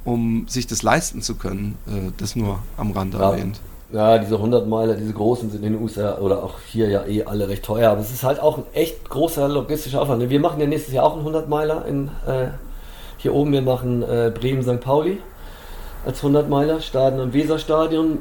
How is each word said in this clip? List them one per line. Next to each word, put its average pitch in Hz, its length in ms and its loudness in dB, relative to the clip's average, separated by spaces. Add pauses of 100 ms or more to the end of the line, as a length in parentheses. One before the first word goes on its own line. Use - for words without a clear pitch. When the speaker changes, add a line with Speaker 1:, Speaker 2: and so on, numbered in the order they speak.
Speaker 1:
um 117 420 0
sich 123 200 -4
das 110 160 -4
leisten 113 380 2
zu 110 140 -4
können. 101 420 -4 (100)
Äh, 95 300 -4
das 98 180 -6
nur 101 240 0 (180)
am 104 140 -2
Rande 95 260 -2
Speaker 2:
Ja. 98 140 4
Speaker 1:
erwähnt. 95 280 -4 (320)
Speaker 2:
Ja, 110 260 6
diese 104 220 0
hundert 110 280 4
Meiler, 110 280 2
diese 107 180 -4
großen 110 380 2
sind 104 140 -6
in 107 80 2
den 110 80 -2
U 113 60 -2
S 107 100 -6
A 101 220 0
oder 95 240 2
auch 92 220 -10
hier 110 240 2
ja 98 160 2
eh 104 200 0
alle 101 240 -2
recht 98 140 -4
teuer. 110 280 4
Aber 104 80 2
es 107 120 -6
ist 127 120 -6
halt 131 160 2
auch 151 200 2
ein 127 40 -8 (100)
echt - 360 -2
großer 147 400 0
logistischer 139 520 -2
Aufwand. 123 280 0
Wir 143 100 4
machen 151 220 2
ja 147 60 2
nächstes 143 260 -2
Jahr 131 120 4
auch 190 100 4
einen 156 80 -6
hundert 156 260 -2
Meiler 151 360 0
in, 139 220 -2 (180)
äh, 131 220 -2 (680)
hier 135 160 0
oben. 147 180 2
Wir 135 100 4
machen, 123 420 0
äh, 117 300 2
Bremen, 127 300 0
Sankt 123 200 0
Pauli 156 340 2 (880)
als - 180 -4
hundert 147 260 4
Meiler, 151 320 2
starten 131 380 2
am 127 140 -2
Weserstadion 156 880 2